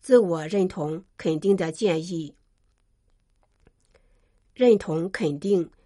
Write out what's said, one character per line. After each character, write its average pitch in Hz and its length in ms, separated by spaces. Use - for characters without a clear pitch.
自 247 180
我 170 300
认 190 180
同 160 380
肯 160 220
定 190 180
的 170 140
建 160 320
议。 165 320
认 247 240
同 165 360
肯 147 260
定 180 320